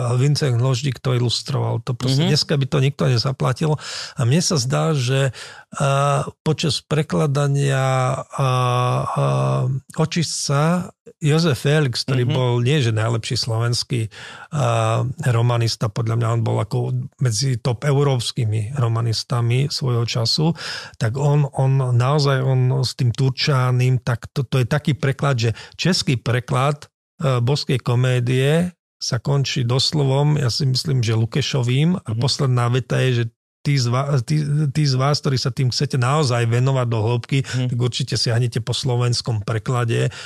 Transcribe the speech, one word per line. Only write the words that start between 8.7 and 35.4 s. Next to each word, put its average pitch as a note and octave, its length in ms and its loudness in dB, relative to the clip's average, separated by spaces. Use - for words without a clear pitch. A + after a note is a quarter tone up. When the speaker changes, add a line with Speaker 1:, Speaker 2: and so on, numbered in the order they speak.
Speaker 1:
e, D3 100 -2
Očistca D#3+ 960 0
Jozef D#3 420 2
Felix, D3 420 0
ktorý B2+ 220 0
Speaker 2:
Mhm. A#2 80 0
Speaker 1:
bol B2 280 2
nie, C3+ 200 2
že A#2 120 2
najlepší A2 440 -2
slovenský, A#2 680 -2
e, A2 80 -4
romanista, A#2+ 600 0
podľa A2+ 280 -2
mňa A#2 140 0
on A#2 120 0
bol A2+ 160 0
ako A2+ 200 -2
medzi B2 400 0
top A#2+ 260 -2
európskymi C3 920 0
romanistami A#2 920 0
svojho B2 360 -2
času, A#2 500 0
tak A2+ 200 -2
on, C#3+ 360 2
on C3+ 200 2
naozaj, C3+ 480 4
on C3 200 2
s B2+ 140 0
tým B2 180 2
Turčánim, B2+ 880 2
tak - 300 -4
to, - 140 -4
to C3+ 140 -2
je B2 80 4
taký D3 280 0
preklad, C3+ 440 0
že A#2 120 0
český D#3+ 400 0
preklad, B2+ 720 -2
e, C3+ 200 0
boskej C3 400 0
komédie B2+ 960 0
sa - 220 -6
končí C#3 460 -2
doslovom, C#3 760 2
ja C3+ 100 0
si A#2 160 -2
myslím, C3 380 0
že A2+ 120 0
Lukešovým C3 840 0
a - 120 -10
Speaker 2:
Mhm. A2 80 -2
Speaker 1:
posledná B2 500 0
veta B2+ 320 0
je, C3 160 2
že A#2 100 0
tí C#3+ 160 0
z B2+ 120 2
va-, C3 220 0
tí, D3+ 220 -2
tí D3+ 160 0
z C3+ 120 2
vás, C#3 260 0
ktorí C3+ 160 0
sa C3 120 -2